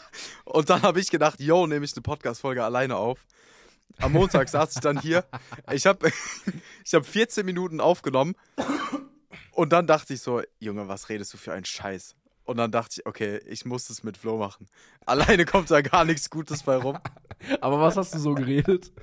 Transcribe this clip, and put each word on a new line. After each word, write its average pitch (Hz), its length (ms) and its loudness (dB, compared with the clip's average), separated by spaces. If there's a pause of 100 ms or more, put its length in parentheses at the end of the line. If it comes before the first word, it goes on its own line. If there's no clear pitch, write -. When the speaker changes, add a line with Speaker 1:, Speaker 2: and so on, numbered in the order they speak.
(120)
Speaker 1:
<laughs> - 340 -16
Speaker 2:
Und 151 240 0
dann 180 120 4
hab 180 160 4
ich 190 120 -2
gedacht, 156 300 2
yo, 160 280 4
nehme 147 180 -2
ich - 100 -10
eine 120 80 -12
Podcast-Folge 127 600 -4
alleine 123 340 0
auf. 117 280 -4 (720)
Am 131 120 0
Montag 151 380 4
saß 151 260 0
ich 131 60 -8
dann 143 180 2
hier. 165 240 2 (480)
Ich 139 160 0
hab, 196 160 2
<laughs> - 840 -6
ich - 80 -10
hab 156 120 6
vierzehn 214 400 0
Minuten 180 340 -4
aufgenommen. 143 560 2 (1160)
Und 156 220 0
dann 170 140 4
dachte 156 260 2
ich 127 80 -10
so, 120 200 -4 (180)
Junge, 104 280 -8
was 98 220 -10
redest 107 240 -8
du - 40 -20
für - 160 -10
einen 92 120 -8
Scheiß? - 500 -10 (280)
Und 123 140 -6
dann 117 140 0
dachte 117 280 -4
ich, - 60 -12
okay, 104 400 -6
ich - 200 -12
muss 123 240 -8
es - 140 -14
mit 107 140 -10
Flo 113 200 -6
machen. 98 300 -8 (380)
Alleine 151 400 4
kommt 180 260 0
da 147 100 8
gar 165 240 4
nichts 160 240 0
Gutes 156 340 -8
bei 135 140 2
rum. 135 200 -4 (320)
Speaker 1:
<laughs> - 320 -4
Aber 139 180 2
was 165 180 4
hast 185 180 -4
du 156 40 -4
so 147 140 0
geredet? 143 580 0 (120)